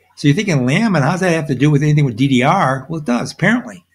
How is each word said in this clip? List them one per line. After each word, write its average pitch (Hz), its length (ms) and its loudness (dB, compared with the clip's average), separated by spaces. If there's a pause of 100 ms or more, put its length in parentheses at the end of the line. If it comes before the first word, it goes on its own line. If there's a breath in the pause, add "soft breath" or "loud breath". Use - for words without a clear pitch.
(160)
So 147 120 0
you're 143 80 6
thinking, 175 280 -2
lamin, 170 380 0
how 143 100 0
does 180 80 -4
that 180 100 0
have 160 180 -2
to 143 60 -2
do 139 160 2
with 147 120 2
anything 151 220 2
with 117 120 -2
D 135 120 0
D 123 140 2
R? 139 460 0
Well, 160 120 -8
it 151 60 -14
does, 233 260 -4
apparently. 214 520 -4 (100)